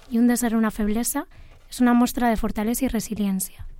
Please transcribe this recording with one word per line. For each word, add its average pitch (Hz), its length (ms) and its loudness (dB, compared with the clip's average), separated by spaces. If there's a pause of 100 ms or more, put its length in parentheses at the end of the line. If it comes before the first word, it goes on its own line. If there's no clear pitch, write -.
(120)
lluny 240 160 4
de 240 80 2
ser 233 180 0
una 220 160 2
feblesa, 226 540 -2 (460)
és - 100 -4
una 240 140 6
mostra 240 340 2
de 220 80 2
fortalesa 220 480 -2
i 247 80 0
resiliència. 196 760 -4 (140)